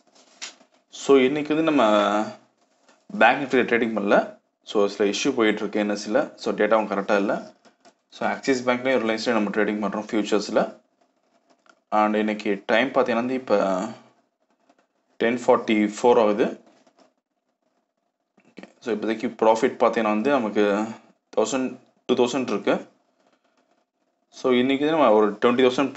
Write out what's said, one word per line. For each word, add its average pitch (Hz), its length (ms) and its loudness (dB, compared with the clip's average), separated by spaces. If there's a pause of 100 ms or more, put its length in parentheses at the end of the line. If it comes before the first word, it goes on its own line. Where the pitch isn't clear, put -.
(920)
So, - 260 2
இன்னைக்கு 147 380 2
வந்து 160 180 0
நம்ம 135 120 4 (1300)
bank 127 240 4
நிஃப்டியில் 127 280 0
trading 117 260 0
பண்ணல. 104 220 2 (440)
So, 101 240 0
சில 101 240 -2
issue 127 260 -2
போயிட்டு 107 240 0
இருக்கு 107 200 -4
என் 104 80 -2
எஸ் 101 140 -6
சில. 135 340 -2
So, 113 180 -6
டேட்டாவும் 107 360 0
கரெக்டா 101 260 -2
இல்ல. 120 360 -4 (580)
So, - 180 -6
Axis 123 400 -4
பேங்க்லயும் 123 360 -2
ரிலையன்ஸ்லயும் 113 340 -2
நம்ம 101 120 -2
trading 107 320 -2
பண்றோம் 104 280 -6
ஃபியூச்சர்ஸ்ல. 107 520 -2 (1300)
And 107 260 2
இன்னைக்கு 107 500 -4
time 120 220 2
பாத்தீங்கன்னா 123 360 0
வந்து 127 100 -4
இப்ப 117 240 -2 (1600)
டென் 120 300 -2
ஃபார்ட்டி 117 320 2 (200)
ஃபோர் 120 240 4
ஆகுது. 107 260 0 (2250)
So, 113 140 -4
இப்போதைக்கு 110 360 -4 (120)
profit 113 420 2
பாத்தீங்கன்னா 110 320 2
வந்து 113 140 0
நமக்கு 104 560 0 (500)
தௌசண்ட், 127 420 -2 (280)
டூ 123 80 2
தௌசண்ட் 123 400 0
இருக்கு. 123 240 -2 (1600)
So, 131 140 0
இன்னைக்கு 131 380 0
நம்ம 156 220 2
ஒரு 107 140 6 (160)
twenty 120 220 4
thousand 131 320 2